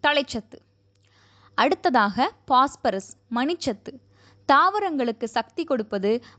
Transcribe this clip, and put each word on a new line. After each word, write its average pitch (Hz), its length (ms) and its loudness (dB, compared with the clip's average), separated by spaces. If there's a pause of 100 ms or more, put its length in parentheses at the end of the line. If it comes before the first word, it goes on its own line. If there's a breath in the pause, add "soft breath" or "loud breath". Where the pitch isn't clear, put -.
தழைச்சத்து. 285 560 -2 (960 soft breath)
அடுத்ததாக 247 800 0 (180)
பாஸ்பரஸ் 254 600 0 (240)
மணிச்சத்து. 262 580 -4 (600 soft breath)
தாவரங்களுக்கு 302 720 2
சக்தி 233 400 -6
கொடுப்பது 214 600 -2 (140 loud breath)